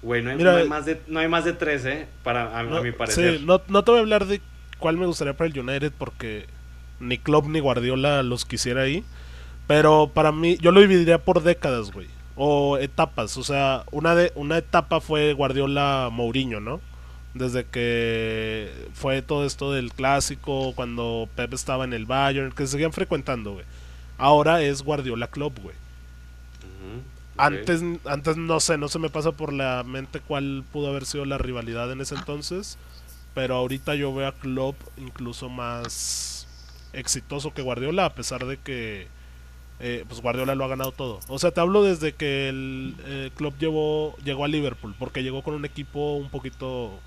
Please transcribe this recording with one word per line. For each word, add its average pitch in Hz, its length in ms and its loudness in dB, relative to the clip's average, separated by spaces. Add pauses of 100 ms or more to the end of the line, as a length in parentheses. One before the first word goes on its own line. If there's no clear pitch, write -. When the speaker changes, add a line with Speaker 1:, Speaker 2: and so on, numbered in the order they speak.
Speaker 1:
Güey, 120 220 0
no 123 80 -2
hay, 135 60 -4
Speaker 2:
Mira, 175 160 8
Speaker 1:
no 175 60 8
hay 165 100 4
más 151 180 -2
de, 160 220 -4
no 160 120 -2
hay 165 80 2
más 165 160 2
de 170 100 2
tres, 147 300 0
¿eh? 143 220 -4 (160)
Para, 120 340 -2
a, 117 40 -4
a - 20 -2
Speaker 2:
no, 151 200 -2
Speaker 1:
mi 120 100 -2
parecer. 160 460 2
Speaker 2:
sí, 143 60 -6
no, 185 240 6
no 196 160 6
te 233 60 6
voy 240 80 10
a 226 40 6
hablar 214 240 4
de 196 140 -2 (380)
cuál 160 180 0
me 180 100 0
gustaría 147 300 -2
para 165 140 0
el 139 80 -6
United, 139 400 -2
porque 110 480 -8 (540)
ni 123 180 -2
Klopp 151 280 4
ni 156 140 0
Guardiola 131 640 2
los 123 220 -2
quisiera 123 380 -2
ahí. 143 220 0 (600)
Pero 151 480 8
para 156 180 6
mí, 165 280 4
yo 170 100 8
lo 190 100 12
dividiría 175 380 8
por 175 240 4
décadas, 135 500 2
güey, 95 140 -12 (300)
o 143 420 4
etapas. 135 580 0
O 135 60 -6
sea, 135 480 2
una 160 240 4
de, 175 200 6
una 147 220 -2
etapa 165 440 2
fue 151 340 2
Guardiola 139 760 2
Mourinho, 120 480 -2
¿no? 123 200 -8 (540)
Desde 127 300 -2
que 113 1080 -2 (220)
fue 135 260 0
todo 143 240 0
esto 139 280 -4
del 123 200 -4
clásico, 135 840 0
cuando 117 640 -4
Pep 120 180 -4
estaba 131 300 -2
en 127 80 -4
el 113 140 -6
Bayern, 135 460 0
que - 140 -6
se 131 60 -4
seguían 156 200 0
frecuentando, 131 640 -4
güey. 92 100 -14 (520)
Ahora 151 460 8
es 139 200 0
Guardiola 127 440 -2
Klopp, 143 320 -6
güey. 90 160 -14 (880)
Speaker 1:
Ujú, 95 360 -14 (360)
ok. - 20 -
Speaker 2:
Antes, 147 460 2 (240)
antes 143 320 -2
no 165 220 2
sé, 160 180 2
no 147 100 -4
se 170 100 -4
me 160 120 -2
pasa 156 220 0
por 147 200 -6
la 131 340 -2
mente 135 400 -10
cuál 139 460 -4
pudo 147 160 -4
haber 139 160 -4
sido 143 220 -6
la 139 120 -4
rivalidad 120 540 -6
en 131 80 -10
ese 139 140 -8
entonces, 147 640 -10 (560)
pero 127 220 -2
ahorita 131 380 -2
yo 143 200 -2
veo 135 120 -4
a 135 80 -6
Klopp 135 420 -6 (200)
incluso 127 540 -12
más 120 1000 -8 (460)
exitoso 143 580 -6
que 147 100 -10
Guardiola, 131 440 0
a 156 80 -2
pesar 127 320 -8
de 135 100 -8
que, 110 500 -10 (760)
eh, 120 280 -6
pues 117 140 -14
Guardiola 127 340 0
lo 135 80 -2
ha 131 40 -4
ganado 131 240 -4
todo. 120 360 -8
O 135 100 -8
sea, 175 140 2
te - 80 0
hablo 196 240 6
desde 156 300 0
que 139 340 -2
el, 135 480 -8 (100)
eh, 139 300 -8
Klopp 143 240 -6
llevó, 151 640 0
llegó 139 200 -2
a 147 40 0
Liverpool, 135 500 -2
porque 127 240 -6
llegó 131 220 -6
con 151 100 -4
un 147 120 -6
equipo 147 500 -6
un 139 140 -6
poquito 127 760 -8